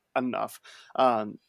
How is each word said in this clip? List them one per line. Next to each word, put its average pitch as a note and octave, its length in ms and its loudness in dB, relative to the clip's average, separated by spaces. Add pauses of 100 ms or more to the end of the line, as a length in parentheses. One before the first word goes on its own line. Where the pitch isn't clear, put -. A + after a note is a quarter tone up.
(160)
enough. A2 440 -4 (360)
Um, A2 420 2 (100)